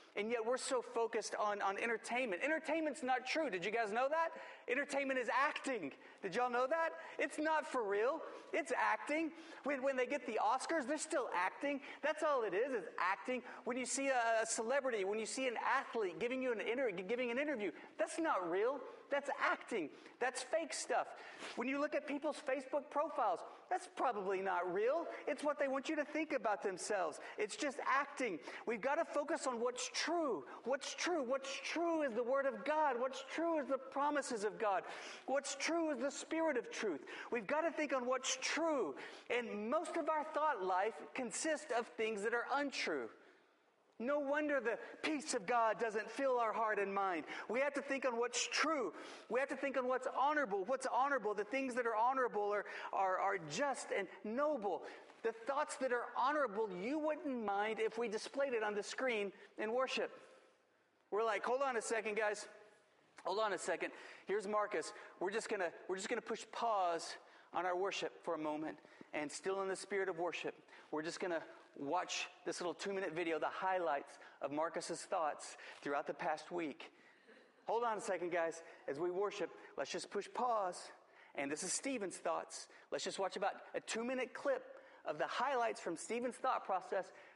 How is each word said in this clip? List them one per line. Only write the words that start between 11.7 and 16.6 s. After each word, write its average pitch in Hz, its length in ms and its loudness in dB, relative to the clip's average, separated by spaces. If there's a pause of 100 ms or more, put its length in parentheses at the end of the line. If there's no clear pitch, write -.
That's 302 200 0
all 285 200 4
it 196 100 0
is, 254 200 2
is 196 120 0 (160)
acting. 220 420 0 (220)
When 240 140 -2
you 254 80 -2
see 277 220 0
a, 226 340 4
a 220 40 0
celebrity, 240 580 2
when 208 140 0
you 220 60 -2
see 254 240 -2
an 233 60 -2 (120)
athlete 226 540 0
giving 254 220 0
you 254 100 2
an 208 80 -2